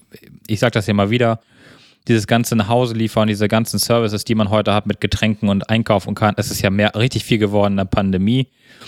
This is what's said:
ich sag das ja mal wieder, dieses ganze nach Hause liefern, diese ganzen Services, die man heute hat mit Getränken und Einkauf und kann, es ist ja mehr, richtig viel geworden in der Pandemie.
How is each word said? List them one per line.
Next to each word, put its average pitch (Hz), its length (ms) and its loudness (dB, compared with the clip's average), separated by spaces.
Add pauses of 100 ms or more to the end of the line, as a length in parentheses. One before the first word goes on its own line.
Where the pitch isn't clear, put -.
(460)
ich 107 140 -2
sag 120 140 2
das 110 120 -2
ja 110 60 0
mal 101 160 2
wieder, 117 320 0 (680)
dieses 113 200 2
ganze 117 280 0
nach 110 140 0
Hause 120 260 0
liefern, 110 340 0
diese 104 200 0
ganzen 110 300 -2
Services, 110 460 0
die 120 100 -2
man 107 160 0
heute 104 240 2
hat 104 120 -2
mit 104 140 -4
Getränken 107 480 0
und 98 220 0
Einkauf 110 360 0
und 104 100 -6
kann, 104 200 2
es - 140 -4
ist 92 100 -6
ja 104 80 2
mehr, 104 260 0
richtig 110 300 -2
viel 117 140 0
geworden 101 340 2
in 98 60 -2
der 98 80 0
Pandemie. 98 640 0 (400)